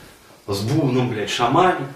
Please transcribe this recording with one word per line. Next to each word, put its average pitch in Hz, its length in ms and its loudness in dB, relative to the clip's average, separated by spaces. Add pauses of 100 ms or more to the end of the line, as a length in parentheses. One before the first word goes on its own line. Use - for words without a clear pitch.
(480)
с 98 140 -2
бубном, 127 480 0
блядь, 104 200 -4
шаманить. 139 680 2